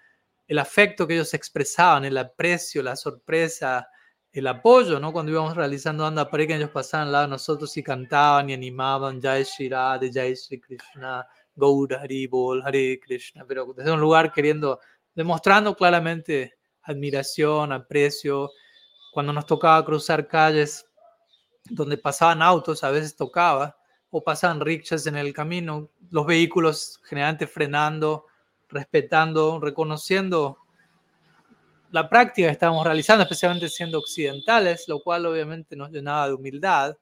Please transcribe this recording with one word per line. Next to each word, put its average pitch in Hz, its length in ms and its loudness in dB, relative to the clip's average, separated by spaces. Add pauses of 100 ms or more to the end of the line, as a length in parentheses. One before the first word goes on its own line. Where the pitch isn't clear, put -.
(460)
el 151 120 -2
afecto 180 480 2
que 165 60 -2
ellos 165 200 -2
expresaban, 151 720 2
el 135 120 -2
aprecio, 165 680 -2
la 127 120 -6
sorpresa, 147 960 -4 (420)
el 135 160 -6
apoyo, 180 520 4
¿no? 156 120 -6
Cuando 156 200 -4
íbamos 160 240 -2
realizando 151 480 -4
Dandava 156 260 -2
Parikrama, 156 280 0
ellos 151 140 -4
pasaban 147 360 -4
al 143 60 -4
lado 143 120 4
de 139 60 -6
nosotros 143 440 -6
y 147 80 -8
cantaban 143 680 2
y 135 40 -4
animaban, 131 680 -4
"Jai 135 220 0
Shri 135 260 -8
Radhe, 131 420 -2
Jai 127 240 -2
Shri 127 240 -16
Krishna, 127 680 -14 (300)
Gaura 139 460 2
Hari 135 260 -6
Bol, 127 360 -2
Hare 131 360 0
Krishna", 127 480 -12
pero 131 260 -10
desde 139 180 -4
un 156 80 0
lugar 160 320 4
queriendo, 147 480 0 (360)
demostrando 190 600 2
claramente 165 800 0 (300)
admiración, 143 880 -2
aprecio. 143 800 -2 (600)
Cuando 143 200 -2
nos 147 120 -6
tocaba 160 380 4
cruzar 151 440 -2
calles 156 580 2 (800)
donde 147 320 -4
pasaban 165 440 2
autos, 165 420 4
a 135 80 0
veces 151 240 -2
tocaba, 147 640 0 (320)
o 156 140 -6
pasaban 156 380 -2
rickshaws 156 460 -4
en 147 100 -4
el 143 160 -4
camino, 156 560 -6 (220)
los 151 140 0
vehículos 165 800 0
generalmente 151 440 -4
frenando, 151 800 -2 (440)
respetando, 156 920 0
reconociendo 156 1000 -2 (1300)
la 165 180 -2
práctica 233 380 6
que 147 60 2
estábamos 165 320 2
realizando, 165 380 4
especialmente 175 460 0
siendo 165 300 -6
occidentales, 165 880 0
lo 147 140 -6
cual 170 240 -2
obviamente 160 500 -6
nos 143 160 -14
llenaba 143 360 -4
de 139 60 -2
humildad, 143 680 0